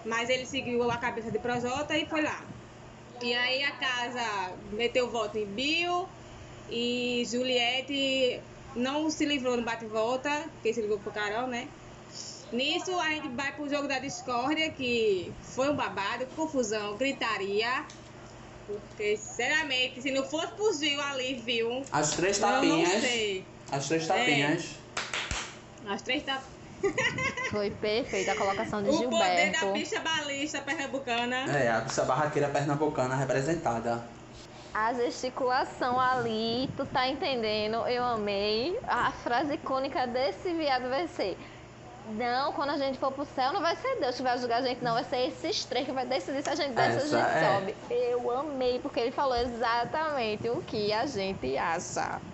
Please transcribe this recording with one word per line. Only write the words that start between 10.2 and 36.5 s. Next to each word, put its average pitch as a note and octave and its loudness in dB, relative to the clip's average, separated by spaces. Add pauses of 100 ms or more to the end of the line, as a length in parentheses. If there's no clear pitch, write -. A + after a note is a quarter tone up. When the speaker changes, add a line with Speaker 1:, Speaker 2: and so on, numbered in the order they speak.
Speaker 1:
porque A3+ 0
se A#3+ 0
livrou G#3 0
pro G3+ -6
Carol, G#3+ -2
né? B3 -4 (840)
Nisso, D#4 0
a D#4+ 2
gente D4+ -2
vai C4+ -2
pro D4 -6
jogo C#4+ 0
da C4 0
discórdia, C4+ 0
que A3+ 2 (240)
foi C4+ 2
um D4 4
babado, A3 -2 (100)
confusão, G#3+ 0
gritaria. A#3 2 (840)
Porque, G#3 -2
sinceramente, B3+ 0
se C4 0
não C4+ 2
fosse D#4+ -2
pro G#4+ 2
Gil C#4+ 0
ali, C4+ -2
viu? A#3 0
Speaker 2:
As D3+ 2
três G3+ 2
Speaker 1:
Eu G#3+ 4
não G#3 6
Speaker 2:
tapinhas. F3 6
Speaker 1:
sei. G#3+ 0 (260)
Speaker 2:
As C#3 0
três D#3+ 2
Speaker 1:
É. D#3+ -4
Speaker 2:
tapinhas. D#3 4 (1200)
Speaker 1:
As G3+ -2
três C#4 0
tap- C4+ -2 (400)
<laughs> B4+ 0
Speaker 3:
Foi G#3 2
perfeita G#3+ 0
a G3 2
colocação G#3 0
de G3+ 2
Speaker 1:
O - 6
poder F#3 6
da - 2
Speaker 3:
Gilberto. G3 2
Speaker 1:
bicha - -2
balista D4 -2
pernambucana. B3+ -2
Speaker 2:
É, B2+ 4
a A2+ 4
bicha C3+ 0
barraqueira C#3+ 2
pernambucana C#3+ 2
representada. B2+ 2 (720)
Speaker 3:
A A3 2
gesticulação B3+ 0
ali, A#3+ 2